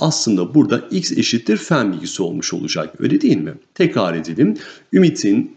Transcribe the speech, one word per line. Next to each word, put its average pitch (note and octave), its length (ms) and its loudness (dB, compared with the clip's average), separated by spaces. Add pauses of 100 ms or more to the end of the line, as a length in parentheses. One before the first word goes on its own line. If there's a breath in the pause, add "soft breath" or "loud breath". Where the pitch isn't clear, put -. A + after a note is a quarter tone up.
aslında A#2 540 0
burada C3+ 360 2
X F3 220 -4
eşittir A#2+ 440 0
fen B2+ 360 -2
bilgisi F2 300 -6
olmuş E2+ 320 -6
olacak, D#2+ 440 -6
öyle - 220 0
değil A#3 160 4
mi? - 180 -6 (200)
Tekrar G#2+ 400 0
edelim. E2 400 0 (380 loud breath)
Ümit'in B2 640 2